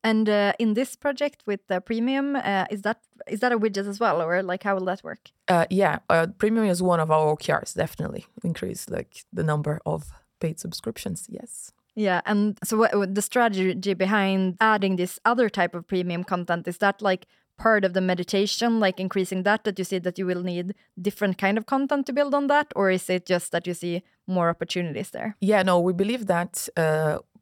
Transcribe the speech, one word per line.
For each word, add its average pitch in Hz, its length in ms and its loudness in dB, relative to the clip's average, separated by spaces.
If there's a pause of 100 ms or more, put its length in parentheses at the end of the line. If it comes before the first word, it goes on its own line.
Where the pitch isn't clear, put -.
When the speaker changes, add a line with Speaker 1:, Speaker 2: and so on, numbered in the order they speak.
Speaker 1:
And, 220 240 4
uh, 208 300 4
in 220 160 2
this 254 200 -2
project 285 520 -4
with 202 220 -6
the 185 120 0
premium, 269 560 -2
uh, 196 340 0
is 202 120 -8
that, 220 180 -2 (260)
is 208 140 -6
that 247 120 2
a 226 60 2
widget 202 300 0
as 202 100 -8
well, 190 220 2
or, 170 220 0
like, 185 200 -4
how 202 120 0
will 190 100 -2
that 185 180 -4
work? - 280 -14 (180)
Speaker 2:
Uh, 170 220 6
yeah, 185 300 2 (100)
uh, 165 160 4 (100)
premium 220 300 2
is 180 160 2
one 175 180 4
of 156 100 0
our 156 200 4
O 151 60 0
K - 180 -2
Rs, - 180 -2
definitely. - 540 -6 (180)
Increase, 180 460 -6
like, - 420 -10
the 175 100 -4
number 151 440 -2
of 156 260 -6 (280)
paid 160 200 -4
subscriptions, - 680 -10
yes. - 420 -16 (220)
Speaker 1:
Yeah, 196 320 2
and 208 360 0
so - 140 -4
what, 220 180 4
what 196 200 0
the 202 80 0
strategy 190 720 0
behind 190 680 0
adding 208 360 2
this 180 280 -4
other 233 240 4
type 175 260 0
of 170 140 -10
premium 180 360 -2
content, 175 440 -4
is 175 100 -8
that, 202 220 2
like, 190 260 0 (300)
part 214 280 2
of 180 80 2
the 185 80 0
meditation, 196 800 0
like, 190 220 0
increasing 185 420 -2
that, 208 220 2
that 202 160 -2
you 180 40 -2
see 185 140 -4
that 180 180 -4
you 196 80 -4
will 180 200 -2
need 175 320 -4 (260)
different 196 360 -2
kind 202 200 2
of 220 80 -6
content 277 400 0
to 269 60 -6
build 285 200 2
on 285 140 0
that? 294 300 2
Or 196 120 2
is 185 220 0
it 180 160 -2
just 175 240 -2
that 175 160 -2
you 175 80 -4
see 175 300 -6 (240)
more 180 200 2
opportunities 170 640 -4
there? - 300 -8
Speaker 2:
Yeah, 196 240 4
no, 180 160 4
we 180 120 2
believe 202 340 -2
that, 175 500 -2
uh, 156 420 2 (240)